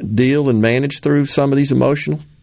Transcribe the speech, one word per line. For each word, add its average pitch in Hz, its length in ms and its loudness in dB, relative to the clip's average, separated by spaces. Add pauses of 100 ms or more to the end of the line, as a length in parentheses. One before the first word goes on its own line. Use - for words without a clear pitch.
(140)
deal 135 360 2
and 113 120 2
manage 127 380 0
through 143 260 2
some 139 260 0
of 139 60 2
these 139 140 0
emotional 139 480 0 (240)